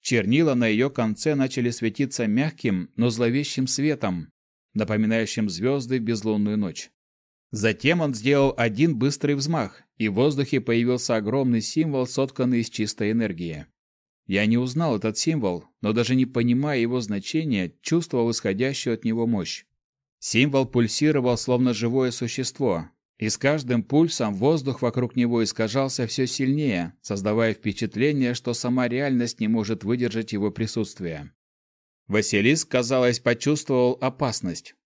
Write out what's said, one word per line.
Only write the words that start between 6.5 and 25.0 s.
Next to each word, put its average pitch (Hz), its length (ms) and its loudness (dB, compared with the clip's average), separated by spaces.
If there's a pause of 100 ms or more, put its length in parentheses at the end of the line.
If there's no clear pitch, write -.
ночь. 98 340 -4 (600)
Затем 113 500 2
он 143 140 0
сделал 139 420 2
один 120 400 2
быстрый 143 380 0
взмах, 139 480 -4 (140)
и 110 120 0
в 101 60 -2
воздухе 139 460 2
появился 117 560 0
огромный 120 440 2
символ, 139 460 0
сотканный 127 540 0
из 117 80 -2
чистой 107 440 -2
энергии. 87 540 -4 (600)
Я 98 200 2
не 117 120 4
узнал 127 380 0
этот 107 200 -2
символ, 107 480 -2 (160)
но 104 120 0
даже 117 240 2
не 131 100 4
понимая 127 520 0
его 120 220 0
значения, 104 800 -2
чувствовал 131 500 0
исходящую 117 640 -2
от 110 100 -10
него 113 220 0
мощь. 101 380 -4 (540)
Символ 135 480 2
пульсировал, 123 720 2
словно 127 340 2
живое 120 380 0
существо, 117 800 -2 (280)
и 107 100 -2
с - 100 -4
каждым 127 460 0
пульсом 143 500 2
воздух 135 480 0
вокруг 120 320 -2